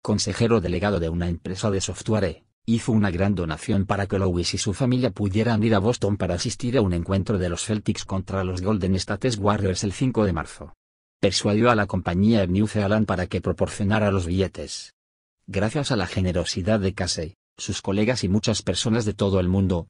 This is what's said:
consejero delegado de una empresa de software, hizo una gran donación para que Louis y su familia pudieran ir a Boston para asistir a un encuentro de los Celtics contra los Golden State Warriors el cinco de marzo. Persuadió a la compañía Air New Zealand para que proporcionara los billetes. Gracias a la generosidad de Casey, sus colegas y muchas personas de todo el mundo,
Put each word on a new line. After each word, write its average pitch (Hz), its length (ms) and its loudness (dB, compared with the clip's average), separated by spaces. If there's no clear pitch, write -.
consejero 110 580 2
delegado 87 400 0
de 82 80 0
una 85 220 0
empresa 92 420 -2
de 98 80 0
software, 95 640 -2
hizo 117 260 0
una 104 180 4
gran 95 260 2
donación 87 500 0
para 98 200 0
que 95 140 -2
Louis 87 340 0
y 95 40 -4
su 101 160 -2
familia 123 380 0
pudieran 107 520 0
ir 110 120 4
a 98 40 2
Boston 104 380 0
para 90 180 -2
asistir 120 400 -4
a 127 60 4
un 95 100 2
encuentro 95 460 0
de 92 100 0
los 85 160 -4
Celtics 107 400 -2
contra 95 400 -4
los 92 180 -4
Golden 95 340 0
State 104 340 -2
Warriors 98 460 0
el 98 80 -2
cinco 117 320 0
de 92 80 2
marzo. - 400 -8
Persuadió 107 500 4
a 117 40 4
la 104 120 2
compañía 95 540 2
Air 90 80 0
New 101 180 2
Zealand 104 380 2
para 90 220 -2
que 92 120 -4
proporcionara 101 720 0
los 95 140 0
billetes. 85 680 -4
Gracias 113 440 -2
a 127 40 2
la 95 100 0
generosidad 92 760 0
de 95 120 0
Casey, 85 420 -6
sus - 260 -6
colegas 107 440 0
y - 20 0
muchas 104 340 2
personas 110 440 0
de 101 80 0
todo 98 260 2
el 90 80 2
mundo, 92 420 2